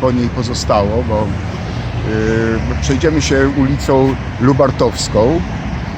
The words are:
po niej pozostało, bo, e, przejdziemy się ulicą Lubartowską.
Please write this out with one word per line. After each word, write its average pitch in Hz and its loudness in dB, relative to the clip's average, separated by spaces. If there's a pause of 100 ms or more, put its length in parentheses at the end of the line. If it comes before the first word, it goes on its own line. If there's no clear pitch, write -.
po 127 2
niej 120 0
pozostało, 117 0
bo, 107 0
e, 110 -2
przejdziemy 151 2
się 139 2
ulicą 135 2 (260)
Lubartowską. 131 2 (560)